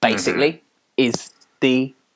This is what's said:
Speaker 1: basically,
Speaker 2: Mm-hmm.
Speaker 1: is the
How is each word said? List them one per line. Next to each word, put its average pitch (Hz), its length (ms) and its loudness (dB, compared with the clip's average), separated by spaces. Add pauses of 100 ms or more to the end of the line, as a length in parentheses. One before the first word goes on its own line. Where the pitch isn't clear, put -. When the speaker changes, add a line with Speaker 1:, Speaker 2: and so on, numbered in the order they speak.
Speaker 1:
basically, 107 520 0
Speaker 2:
Mm-hmm. - 540 -4
Speaker 1:
is - 220 -6 (300)
the 131 340 0 (220)